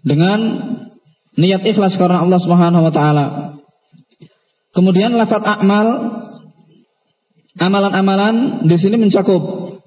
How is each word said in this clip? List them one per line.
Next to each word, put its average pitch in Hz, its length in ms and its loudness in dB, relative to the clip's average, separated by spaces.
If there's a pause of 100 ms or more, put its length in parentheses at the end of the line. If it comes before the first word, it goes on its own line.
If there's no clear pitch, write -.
dengan 175 340 0 (920)
niat 185 320 0
ikhlas 196 320 0
karena 180 240 2
Allah 180 160 2
Subhanahu 175 480 2
wa 160 80 0
taala. 147 320 2 (1500)
Kemudian 190 420 2
lafaz 220 240 0
a'mal, 208 460 0 (1700)
amalan-amalan 196 1120 0
di 170 80 4
sini 202 240 0
mencakup 190 640 0 (220)